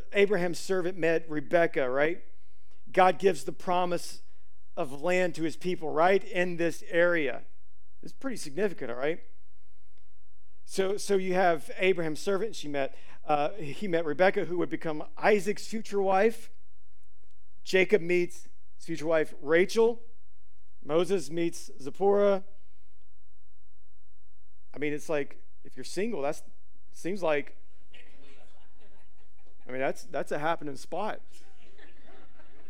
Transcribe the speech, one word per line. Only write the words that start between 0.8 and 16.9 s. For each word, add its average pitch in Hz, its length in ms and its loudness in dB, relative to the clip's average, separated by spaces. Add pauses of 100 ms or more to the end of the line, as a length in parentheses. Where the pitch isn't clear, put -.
met 160 300 2
Rebekah, 156 600 2
right? 147 340 0 (680)
God 185 260 6
gives 180 260 2
the 175 80 -2
promise 175 680 0 (540)
of 143 260 -2
land 180 320 2
to 156 80 -2
his 160 140 0
people 170 340 -2
right 180 340 4
in 180 320 0
this 165 340 0
area. 170 520 2 (600)
It's 170 120 -4
pretty 247 240 -2
significant, 156 520 -2
all 120 60 -4
right? 151 240 0 (1400)
So, 190 320 0
so 196 200 0
you 185 180 2
have 175 440 4
Abraham's 175 420 2
servant, 180 340 0
she 151 140 -4
met, 139 280 -2 (300)
uh, 151 240 6
he 156 380 -2
met 170 160 2
Rebekah, 185 400 4
who 175 140 0
would 160 120 2
become 156 320 -2 (140)
Isaac's 196 500 4
future 208 340 0
wife. 196 500 2 (1120)